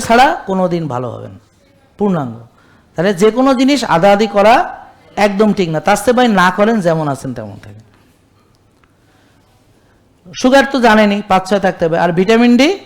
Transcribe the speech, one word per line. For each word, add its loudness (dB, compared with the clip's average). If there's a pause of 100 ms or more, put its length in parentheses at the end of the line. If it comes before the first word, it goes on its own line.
ছাড়া 4 (220)
কোনো -2 (100)
দিন -4 (100)
ভালো -6
হবে -16
না, -20 (600)
পূর্ণাঙ্গ। -4 (580)
তাহলে -2 (100)
যে 4
কোনো 2
জিনিস 0 (160)
আদা 2
আদি 0
করা 4 (720)
একদম 0
ঠিক -2
না। -4
তার 2
চেয়ে 0
ভাই 2 (140)
না 4 (100)
করেন, 2 (100)
যেমন 0
আছেন -10
তেমন -14
থাকেন। -20 (2500)
সুগার 2
তো -2 (100)
জানেনই, 2 (100)
পাঁচ 0
ছয় 0
থাকতে -4
হবে। -2
আর 0
ভিটামিন 2
ডি 2 (160)